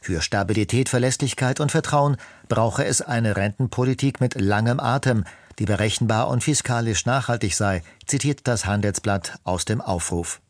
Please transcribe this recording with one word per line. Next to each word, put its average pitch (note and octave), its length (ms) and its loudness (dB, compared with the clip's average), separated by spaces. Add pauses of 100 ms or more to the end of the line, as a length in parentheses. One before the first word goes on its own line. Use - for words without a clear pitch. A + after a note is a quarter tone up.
Für E2 220 -4
Stabilität, G#2+ 640 0
Verlässlichkeit B2+ 720 0
und D3 100 0
Vertrauen C#3+ 460 2 (320)
brauche A2+ 340 2
es C3 200 0
eine A#2 340 0
Rentenpolitik B2+ 840 0
mit - 180 -2
langem G#2+ 400 2
Atem, A#2+ 440 2 (340)
die G#2+ 80 -2
berechenbar G#2+ 640 2
und B2 160 0
fiskalisch A#2 600 0
nachhaltig A#2+ 500 0
sei, F#2+ 280 0 (240)
zitiert C#3 380 0
das A#2 200 0
Handelsblatt G2+ 720 -2 (100)
aus F2+ 220 -2
dem A2 160 -2
Aufruf. E2+ 680 -4